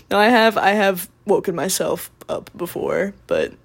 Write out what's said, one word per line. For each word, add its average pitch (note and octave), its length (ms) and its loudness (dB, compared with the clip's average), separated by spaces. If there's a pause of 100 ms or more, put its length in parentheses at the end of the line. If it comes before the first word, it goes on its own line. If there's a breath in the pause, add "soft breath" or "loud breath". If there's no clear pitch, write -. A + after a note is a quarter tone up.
(120)
No, G3 40 2
I G#3 120 4
have, A3+ 280 4
I - 140 2
have G3 400 0 (160)
woken F3+ 300 0
myself E3+ 520 -4 (200)
up - 280 -10
before, F3 580 -4 (120)
but, - 260 -2 (120)